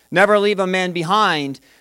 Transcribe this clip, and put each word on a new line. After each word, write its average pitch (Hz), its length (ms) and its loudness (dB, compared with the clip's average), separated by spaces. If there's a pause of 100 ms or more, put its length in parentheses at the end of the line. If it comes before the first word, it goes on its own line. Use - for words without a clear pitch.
(120)
"Never 202 280 4
leave 202 200 0
a 190 80 -2
man 185 240 -2
behind," 165 680 -2 (200)